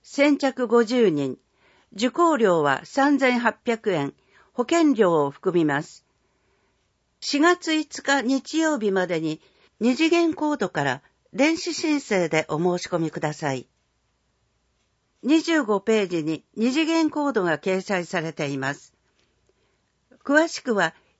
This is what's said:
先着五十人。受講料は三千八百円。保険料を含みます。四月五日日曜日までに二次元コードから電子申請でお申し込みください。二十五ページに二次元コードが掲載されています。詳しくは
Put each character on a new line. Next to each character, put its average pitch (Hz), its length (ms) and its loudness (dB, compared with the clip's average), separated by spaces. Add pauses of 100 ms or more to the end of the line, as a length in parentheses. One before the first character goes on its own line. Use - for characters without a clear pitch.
先 285 340 2
着 262 300 -2
五 233 180 4
十 226 240 4
人。 143 280 -2 (540)
受 240 200 -2
講 330 260 2
料 180 260 4
は 139 220 0
三 277 340 2
千 247 220 2
八 233 240 0
百 226 260 -2
円。 143 220 -2 (400)
保 247 100 -2
険 320 300 4
料 170 320 4
を 139 60 -2
含 180 220 -4
み 170 120 2
ま 147 180 0
す。 - 220 -20 (1120)
四 285 220 -2
月 339 320 2
五 - 280 -6
日 277 200 0
日 269 380 -2
曜 311 200 0
日 202 120 0
ま 185 140 0
で 170 140 -4
に 156 220 -6 (400)
二 240 160 2
次 320 120 2
元 339 240 2
コ 302 200 -2
ー 285 40 -2
ド 277 120 -4
か 143 160 -2
ら 131 160 -2 (320)
電 311 240 2
子 339 160 -8
申 302 260 -2
請 180 300 -2
で 156 180 0
お 151 100 -4
申 175 240 0
し - 60 -12
込 175 120 -4
み 160 120 -4
く - 80 -12
だ 151 140 -4
さ 139 200 -4
い。 127 140 -8 (1600)
二 302 180 2
十 311 220 0
五 202 180 -2
ペ 220 220 0
ー 185 40 -2
ジ 170 160 -4
に 156 220 -4 (100)
二 233 160 -2
次 311 140 0
元 330 240 0
コ 294 180 -4
ー 277 60 -2
ド 208 100 0
が 160 160 0
掲 190 220 -2
載 180 240 -4
さ 175 160 -4
れ 160 100 -6
て 151 160 -6
い 139 100 -6
ま 135 180 -4
す。 - 180 -20 (1300)
詳 302 240 2
し - 140 -14
く 247 120 -2
は 175 220 0 (240)